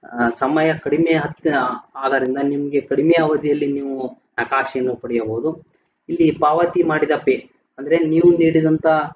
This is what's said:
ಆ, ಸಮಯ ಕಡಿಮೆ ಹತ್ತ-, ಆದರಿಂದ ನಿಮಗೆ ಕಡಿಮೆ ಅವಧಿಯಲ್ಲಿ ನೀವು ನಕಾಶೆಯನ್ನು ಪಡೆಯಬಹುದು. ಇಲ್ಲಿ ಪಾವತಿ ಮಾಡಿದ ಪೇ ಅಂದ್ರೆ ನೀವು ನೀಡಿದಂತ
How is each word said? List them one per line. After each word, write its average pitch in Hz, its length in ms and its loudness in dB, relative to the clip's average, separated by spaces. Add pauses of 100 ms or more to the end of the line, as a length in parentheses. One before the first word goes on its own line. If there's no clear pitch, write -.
(120)
ಆ, 120 160 0 (100)
ಸಮಯ 156 360 0
ಕಡಿಮೆ 160 380 0
ಹತ್ತ-, 143 800 -2
ಆದರಿಂದ 135 480 -2
ನಿಮಗೆ 143 380 -2
ಕಡಿಮೆ 160 420 2
ಅವಧಿಯಲ್ಲಿ 147 500 -2
ನೀವು 139 340 -6 (320)
ನಕಾಶೆಯನ್ನು 127 580 -4
ಪಡೆಯಬಹುದು. 120 680 -4 (460)
ಇಲ್ಲಿ 165 220 2
ಪಾವತಿ 170 520 0
ಮಾಡಿದ 151 280 0 (140)
ಪೇ 123 260 -2 (280)
ಅಂದ್ರೆ 147 200 0
ನೀವು 170 400 4
ನೀಡಿದಂತ 160 480 2 (300)